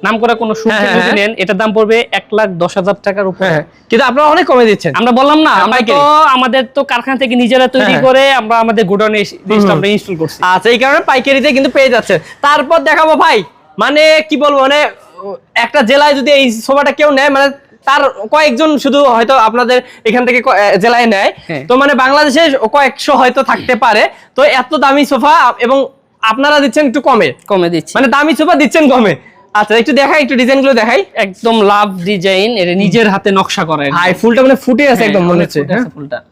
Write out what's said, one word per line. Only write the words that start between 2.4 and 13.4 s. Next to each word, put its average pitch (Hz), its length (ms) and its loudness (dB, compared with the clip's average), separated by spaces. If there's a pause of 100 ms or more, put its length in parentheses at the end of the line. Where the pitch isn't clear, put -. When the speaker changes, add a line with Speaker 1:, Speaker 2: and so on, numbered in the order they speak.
Speaker 1:
দশ 175 280 -4
হাজার 196 160 -2 (100)
টাকার 196 240 -4
উপরে। 185 200 -4
Speaker 2:
হ্যাঁ, 160 140 0
হ্যাঁ। - 280 -18
কিন্তু 233 160 2
আপনারা 262 220 0
অনেক 311 180 2
কমে 247 200 2
দিচ্ছেন। 190 300 -2
Speaker 1:
আমরা 233 160 0
বললাম 285 300 2
না, 311 80 2
Speaker 2:
হ্যাঁ, 214 140 2
Speaker 1:
আমরা 220 140 0
Speaker 2:
পাইকারি। 247 220 0
Speaker 1:
তো, 285 60 2 (300)
আমাদের 254 280 0 (120)
তো 277 80 -2
কারখানা 262 340 -4
থেকে 247 180 -2
নিজেরা 247 320 2
তৈরি 254 160 0
Speaker 2:
হ্যাঁ, 202 100 0
হ্যাঁ। 147 100 0
Speaker 1:
করে 262 280 4
আমরা 233 280 0
আমাদের 226 260 0
গোডাউনে 214 320 -2
এই 202 140 -2
Speaker 2:
হুম, - 160 -20
Speaker 1:
জিনিসটা 208 220 2
Speaker 2:
হুম। 202 80 2
Speaker 1:
আমরা 190 100 -2
ইনস্টল 202 280 -4
করছি। 156 260 -8
Speaker 2:
আচ্ছা, 185 280 0
এই 240 80 2
কারণে 269 220 0
পাইকারিতে 277 520 0
কিন্তু 269 180 0
পেয়ে 269 200 2
যাচ্ছেন। 208 300 0 (220)
তারপর 294 380 0
দেখাবো 311 360 2
ভাই, 262 280 2 (340)